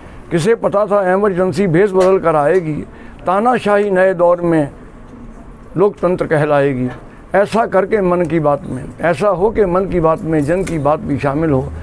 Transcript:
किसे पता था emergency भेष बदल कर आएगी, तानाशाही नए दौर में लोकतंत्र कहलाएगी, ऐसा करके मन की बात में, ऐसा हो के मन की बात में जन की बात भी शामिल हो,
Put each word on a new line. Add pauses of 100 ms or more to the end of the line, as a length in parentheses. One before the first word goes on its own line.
(320)
किसे
पता
था
emergency
भेष
बदल
कर
आएगी, (420)
तानाशाही
नए
दौर
में (1080)
लोकतंत्र
कहलाएगी, (460)
ऐसा
करके
मन
की
बात
में, (160)
ऐसा
हो
के
मन
की
बात
में
जन
की
बात
भी
शामिल
हो, (120)